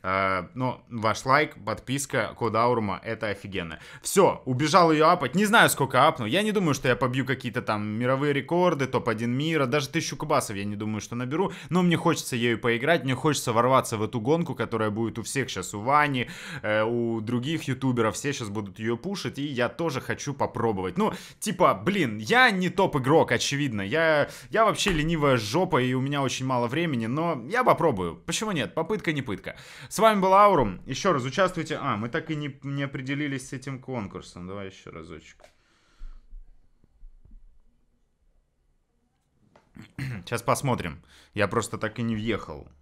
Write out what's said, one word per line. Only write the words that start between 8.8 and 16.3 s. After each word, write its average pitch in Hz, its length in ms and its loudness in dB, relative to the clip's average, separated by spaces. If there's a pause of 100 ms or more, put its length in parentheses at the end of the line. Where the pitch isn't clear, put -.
топ-один 117 500 -2
мира. 156 280 0
Даже 135 240 -2
тысячу 156 260 -4
кубасов 143 400 -2
я 98 80 -4
не 104 140 -6
думаю, 107 240 -4
что - 140 -12
наберу. 139 360 -2 (180)
Но 180 140 4
мне 170 140 4
хочется 147 400 0
ею 117 200 2
поиграть, 123 460 0
мне 131 120 0
хочется 139 360 0
ворваться 120 460 4
в 104 60 0
эту 110 180 -4
гонку, 165 340 0
которая 107 360 -2
будет 110 280 -4
у 104 40 -8
всех - 260 -4
щас, - 240 -8
у 104 80 -8
Вани, 135 480 0 (340)